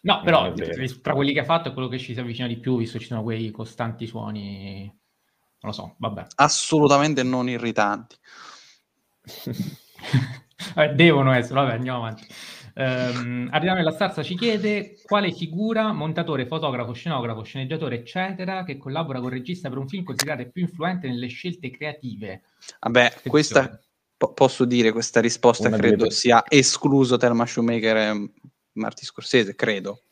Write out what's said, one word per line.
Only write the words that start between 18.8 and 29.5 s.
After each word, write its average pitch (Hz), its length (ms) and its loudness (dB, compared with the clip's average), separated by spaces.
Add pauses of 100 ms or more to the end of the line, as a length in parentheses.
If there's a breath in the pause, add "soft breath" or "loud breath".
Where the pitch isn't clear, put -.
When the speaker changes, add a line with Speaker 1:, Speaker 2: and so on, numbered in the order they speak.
Speaker 1:
col 127 100 -4
regista 131 400 -8
per 131 80 -6
un 135 100 -6
film, 190 160 -8
considerate 135 460 -6
più 180 120 -4
influente 175 460 -4
nelle 123 200 -6
scelte 175 420 -10
creative. 117 720 -10 (380 loud breath)
Speaker 3:
Vabbè, 120 240 4
Speaker 1:
Attenzione. - 260 -2
Speaker 3:
questa 143 500 2 (360)
po-, - 180 0
posso 131 320 4
dire, 120 260 4
questa 113 280 2
risposta 117 480 4
Speaker 2:
Una 110 80 2
delle 101 120 4
Speaker 3:
credo 107 160 6
Speaker 2:
pre- 110 100 0
Speaker 3:
sia 117 320 6
escluso 135 680 4
Thelma 117 300 2
Schumacher 117 500 0
e 107 340 0 (420)
Martin 110 340 -6
Scorsese, - 480 0